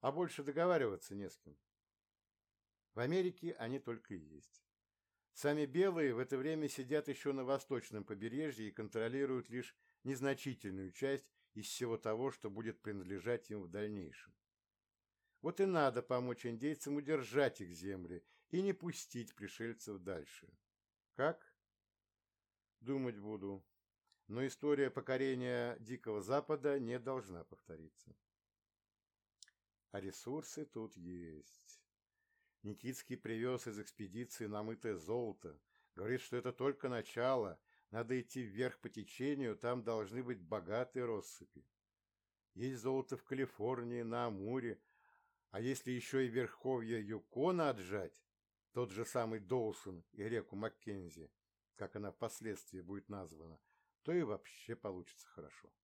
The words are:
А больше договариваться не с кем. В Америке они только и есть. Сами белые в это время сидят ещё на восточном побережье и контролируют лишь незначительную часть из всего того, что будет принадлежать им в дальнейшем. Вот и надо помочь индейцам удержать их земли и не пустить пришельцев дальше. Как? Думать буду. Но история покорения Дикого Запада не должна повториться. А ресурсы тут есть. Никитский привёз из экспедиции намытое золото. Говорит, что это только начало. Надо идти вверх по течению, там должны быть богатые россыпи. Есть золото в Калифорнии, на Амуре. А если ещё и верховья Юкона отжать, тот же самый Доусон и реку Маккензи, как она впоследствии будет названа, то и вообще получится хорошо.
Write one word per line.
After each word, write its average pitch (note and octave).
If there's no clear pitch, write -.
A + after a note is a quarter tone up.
А C3
больше D#3+
договариваться C#3
не G2
с -
кем. D2
В G#2+
Америке F3
они A#2+
только A#2
и F2+
есть. D2+
Сами D3
белые D#3+
в A2+
это B2+
время D3+
сидят C#3
ещё C#3+
на C3+
восточном B2
побережье A2
и G2
контролируют A#2+
лишь A#2
незначительную B2
часть C#3
из G#2+
всего A#2
того, A2+
что -
будет A2
принадлежать G2+
им G#2
в F2+
дальнейшем. G#2
Вот E3+
и G3
надо C#3
помочь B2
индейцам C#3+
удержать C#3
их F2
земли F2+
и F3+
не G3
пустить D#3
пришельцев A2
дальше. F2
Как? D#3
Думать B2
буду. G2
Но A#2+
история C#3
покорения B2
Дикого A2
Запада C#3
не A#2+
должна A2
повториться. D#2+
А G2+
ресурсы C#3+
тут A2
есть. F2
Никитский A#2+
привёз A#2+
из G#2
экспедиции G#2+
намытое G#2+
золото. F2+
Говорит, A2+
что -
это B2
только C#3
начало. A#2
Надо A#2
идти B2+
вверх A2+
по A#2+
течению, B2+
там B2
должны A2
быть A#2+
богатые G#2+
россыпи. F2+
Есть A#2+
золото C3
в -
Калифорнии, A#2+
на A#2
Амуре. A2+
А G2
если B2+
ещё B2
и B2+
верховья A#2+
Юкона C#3
отжать, F#2+
тот B2
же G#2
самый A2
Доусон G2
и G#2+
реку A2+
Маккензи, F#2+
как G2+
она G2+
впоследствии G#2
будет F#2+
названа, E2
то D#3
и F3
вообще A2
получится F#2
хорошо. -